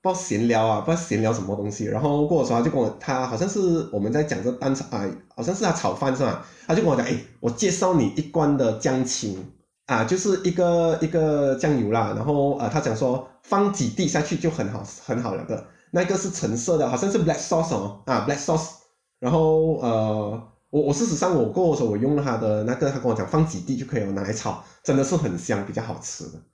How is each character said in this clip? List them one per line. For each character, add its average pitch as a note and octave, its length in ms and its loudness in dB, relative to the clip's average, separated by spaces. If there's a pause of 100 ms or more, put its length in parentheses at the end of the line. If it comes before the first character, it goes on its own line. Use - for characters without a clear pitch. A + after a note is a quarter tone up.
不 F#3 100 0
知 F3+ 40 0
道 - 0 -
闲 A#2 340 0
聊 A2+ 160 4
啊， G#2+ 160 2
不 D#3+ 100 -2
知 E3 60 2
道 E3+ 60 -4
闲 - 180 0
聊 A2 120 2
什 G2 100 -2
么 G2 140 -4
东 G#2 120 -4
西， G#2 180 -6
然 G#2+ 140 -2
后 D3 260 2
过 D3+ 160 2
后 A#2+ 60 0
说 A#2 80 2
他 A#2+ 80 2
就 - 60 2
跟 C3+ 100 0
我， A2+ 80 2 (120)
他 B2+ 260 -2
好 A#2+ 100 -4
像 F3 120 0
是 F3+ 440 0
我 G#2+ 60 -2
们 G#2 140 0
在 D3 100 2
讲 C3 200 -2
这 A#2+ 100 0
蛋 C3+ 200 -2
炒， C3+ 120 -4 (120)
啊， G2+ 80 -2 (320)
好 A#2 60 -8
像 D#3 100 -2
是 G3+ 120 -2
他 F3 80 2
炒 - 200 -2
饭 C3+ 240 0
是 B2 60 0
吧？ G2 240 -2 (200)
他 D#3+ 80 2
就 G3 80 4
跟 E3+ 80 4
我 C3+ 60 4
讲 A#2+ 120 0
，“诶， - 100 -2 (220)
我 A#2+ 100 0
介 F#3 200 0
绍 F#3 240 2
你 A#2+ 220 4
一 D#3 60 -2
罐 D3+ 340 2
的 A#2+ 180 2
姜 C3 300 0
青， G2+ 480 -6 (340)
啊， A2+ 180 2
就 F3 140 0
是 F#3+ 260 0
一 F3+ 60 4
个， E3+ 500 2
一 D#3+ 60 0
个 D3+ 500 2
酱 C#3 260 2
油 G#2 80 0
啦。” A2 240 2
然 G#2+ 80 -4
后， C#3+ 360 2
呃， A#2 100 0
他 D#3 100 0
讲 C3 160 0
说 B2+ 320 -2 (160)
放 G3+ 300 2
几 C3 160 0
滴 F#3 180 0
下 D3+ 140 0
去 D3+ 160 -2
就 E3 140 0
很 A2 200 -4
好， G#2 120 -8 (220)
很 A#2+ 180 -2
好 G#2 120 -4
了 D#2+ 120 -6
的， A2+ 200 -6 (260)
那 F3+ 120 2
个 F#3 120 0
是 F#3+ 140 -2
橙 A2+ 240 -2
色 D#3+ 220 0
的， C#3 120 2
好 B2 60 0
像 G3 160 0
是 F3 140 2
black D3+ 140 2
sauce D#3+ 360 0
哦， G2+ 300 -6
啊， A#2+ 240 0
black C#3+ 100 0
sauce。 - 340 -2 (460)
然 B2 140 0
后， D#3 460 4
呃， A2 760 -2 (160)
我， D3 140 2
我 C#3+ 100 2
事 A#3 140 0
实 D#3 100 -2
上 F3+ 180 2
我 B2+ 120 4
过 F3+ 240 2
的 D3 80 2
时 D3 40 0
候 A2+ 80 2
我 G#2 60 2
用 C3 200 2
了 D3 60 0
他 B2+ 140 0
的 G#2+ 280 0
那 A#2+ 100 0
个， C#3 160 0
他 C3+ 80 -4
跟 B2 100 -2
我 A2 60 2
讲 G#2 120 -2
放 D#3 200 4
几 G2 140 -6
滴 C3 140 -4
就 C3+ 120 -6
可 C3+ 120 -2
以 G#2 40 0
了， G2 100 -4
拿 G2 100 -2
来 F#2+ 80 -4
炒， A2 320 -4 (200)
真 - 120 0
的 C3+ 80 4
是 F3 140 0
很 D3+ 220 0
香， G2+ 260 -2
比 - 80 -10
较 A2+ 100 -4
好 D#2+ 180 -8
吃 - 240 -12
的。 D#2 140 -16 (160)